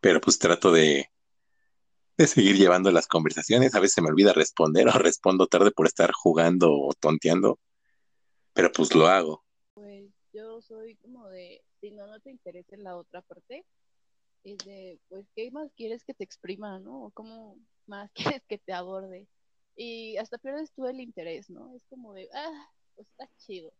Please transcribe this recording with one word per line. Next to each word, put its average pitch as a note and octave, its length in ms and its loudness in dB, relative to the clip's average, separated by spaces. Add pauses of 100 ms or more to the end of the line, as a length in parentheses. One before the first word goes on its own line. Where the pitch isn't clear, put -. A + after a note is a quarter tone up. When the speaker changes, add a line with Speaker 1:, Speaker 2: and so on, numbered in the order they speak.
Speaker 1:
Pero, E2+ 200 4
pues, - 180 0
trato F2 340 2
de, D2+ 380 4 (1040)
de D#3+ 100 6
seguir G2 300 2
llevando F#2 340 4
las E2 160 2
conversaciones. F2 680 0
A G#2 60 2
veces F#2+ 140 2
se F2+ 80 0
me D#2+ 60 -2
olvida F#2 240 4
responder D#2+ 540 0
<laughs> - 20 4
o A#2 100 2
respondo F#2 480 2
tarde F#2+ 240 4
por E2 160 0
estar - 260 0
jugando E2+ 600 2
o C#2+ 220 -2
tonteando, D#2+ 640 -2 (920)
pero, F2 200 0
pues, D#2 220 -2
lo D#2+ 120 6
hago. F2 380 0 (300)
Speaker 2:
Pues, G3+ 360 -20 (220)
yo A3+ 300 -20
soy A3 340 -20
como A#3+ 320 -20
de, F3+ 340 -20 (180)
si G#3 100 -20
no, G3+ 160 -20
no G#3+ 140 -20
te C4+ 100 -20
interesa F3+ 460 -20
la F#3 200 -18
otra F3 260 -20
parte, B3+ 420 -20 (800)
es G3 140 -20
de, F#3+ 400 -20 (100)
pues, F#3+ 260 -20
¿qué A3+ 160 -14
más C#4+ 260 -18
quieres A3+ 280 -16
que C4 100 -20
te G3+ 100 -16
exprima, F#3+ 540 -18
no? A#3 280 -20
¿O G#3 40 -20
cómo A3 480 -20 (280)
más G3+ 300 -20
<laughs> C#4 240 -8
quieres - 80 -20
que G#3 100 -12
te - 140 -16
aborde? F#3 540 -14 (500)
Y A3+ 420 -16
hasta A3+ 200 -14
pierdes D4 340 -16
tú C4 140 -14
el C4 140 -14
interés, F#3 500 -18
¿no? B3+ 260 -20
Es A#3+ 140 -20
como A#3+ 240 -20
de, F#3+ 200 -20
ah, D4 360 -18 (240)
pues, - 140 -20
está C4+ 200 -20 (100)
chido. F3 420 -20